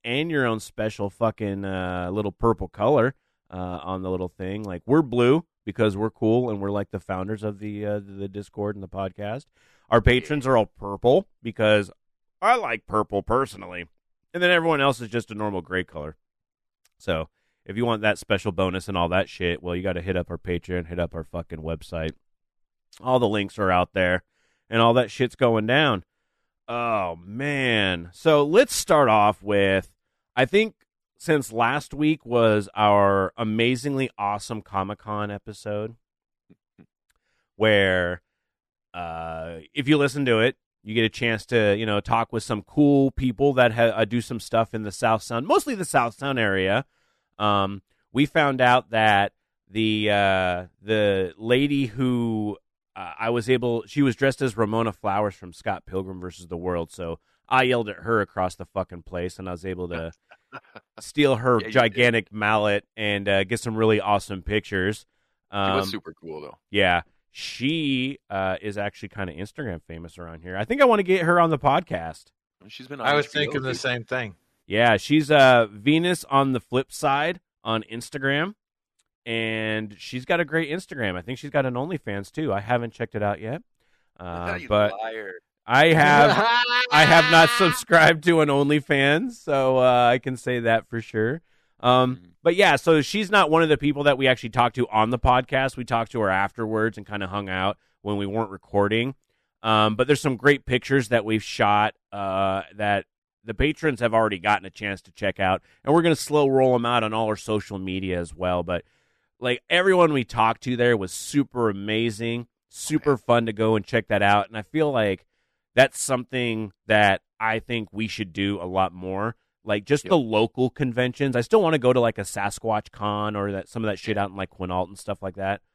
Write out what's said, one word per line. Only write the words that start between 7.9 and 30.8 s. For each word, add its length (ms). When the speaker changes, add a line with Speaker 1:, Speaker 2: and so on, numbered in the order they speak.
Speaker 1:
the 300
Discord 480
and 60
the 40
podcast. 600
Our 100
patrons 480
are 80
all 120
purple 600
because 480
I 140
like 320
purple 340
personally. 680
And 80
then 100
everyone 280
else 220
is 80
just 220
a 40
normal 260
gray 220
color. 320
So 280
if 120
you 80
want 160
that 160
special 340
bonus 360
and 100
all 120
that 200
shit, 320
well, 140
you 80
gotta 180
hit 160
up 120
our 80
Patreon, 500
hit 120
up 160
our 80
fucking 360
website. 520
All 180
the 80
links 320
are 120
out 220
there, 300
and 120
all 140
that 160
shit's 240
going 320
down. 360
Oh, 560
man. 880
So 320
let's 280
start 360
off 340
with, 520
I 100
think 300